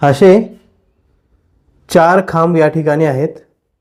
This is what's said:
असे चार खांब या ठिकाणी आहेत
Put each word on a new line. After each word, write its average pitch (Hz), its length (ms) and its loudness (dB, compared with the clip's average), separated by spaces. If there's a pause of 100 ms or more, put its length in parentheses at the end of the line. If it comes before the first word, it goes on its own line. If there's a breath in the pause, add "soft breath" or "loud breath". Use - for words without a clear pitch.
असे 147 300 2 (1600)
चार 175 380 2
खांब 165 300 -2
या 156 120 2
ठिकाणी 151 360 -2
आहेत 143 320 -6 (440)